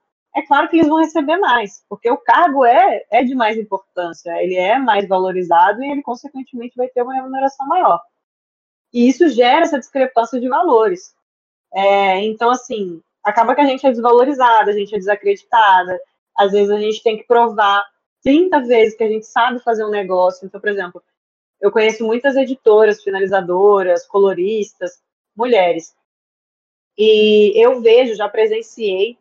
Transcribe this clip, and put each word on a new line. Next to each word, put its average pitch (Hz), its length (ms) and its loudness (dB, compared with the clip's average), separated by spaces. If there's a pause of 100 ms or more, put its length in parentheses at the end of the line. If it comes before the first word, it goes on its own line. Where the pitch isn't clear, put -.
(340)
é 285 60 -4
claro 285 280 0
que 339 80 0
eles 320 120 2
vão 311 100 0
receber 320 380 -2
mais, 262 520 -4
porque 226 220 -6
o 285 60 -2
cargo 277 480 2
é, 254 460 4
é 233 120 2
de 262 120 -4
mais 226 240 -2
importância, 175 840 -8
ele 180 140 -4
é 190 220 0
mais 214 280 -2
valorizado 185 760 -2
e 285 80 -8
ele, 285 120 -8
consequentemente, 240 720 -14
vai 247 140 -6
ter 247 140 -4
uma 262 120 -8
remuneração 269 520 -6
maior. 285 340 0 (920)
E 240 160 2
isso 311 200 2
gera 247 320 2
essa 320 180 0
discrepância 262 640 -4
de 254 80 -4
valores. 226 680 0 (600)
É, 196 480 0
então, 220 260 -2
assim, 208 500 -6 (220)
acaba 226 320 0
que 285 60 -2
a 285 60 4
gente 269 180 -2
é 269 60 2
desvalorizada, 240 800 2
a 202 40 -2
gente 208 200 -6
é 208 40 -4
desacreditada, 196 1000 0 (360)
às 202 160 0
vezes 202 180 2
a 208 80 0
gente 214 240 -6
tem 220 140 -2
que 214 80 -14
provar 214 600 0 (380)
trinta 311 380 2
vezes 226 360 2
que 226 80 -4
a 220 40 -2
gente 214 180 -6
sabe 247 340 -2
fazer 220 240 -4
um 208 60 -6
negócio. 185 560 -2
Então, 196 140 -18
por 208 100 -6
exemplo, 180 320 -8 (580)
eu 202 100 0
conheço 220 340 0
muitas 247 320 -2
editoras, 220 680 2
finalizadoras, 190 1040 0
coloristas, 196 960 -4 (360)
mulheres. 190 580 0 (1040)
E 214 600 4
eu 240 240 4
vejo, 226 340 4
já 208 140 -6
presenciei, 220 920 -4